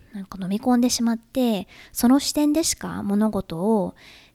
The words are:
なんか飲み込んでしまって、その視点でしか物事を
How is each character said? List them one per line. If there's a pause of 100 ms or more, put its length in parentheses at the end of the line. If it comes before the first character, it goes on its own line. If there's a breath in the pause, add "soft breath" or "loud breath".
(120)
な
ん
か
飲
み
込
ん
で
し
ま
っ
て、 (240 loud breath)
そ
の
視
点
で
し
か
物
事
を (400 loud breath)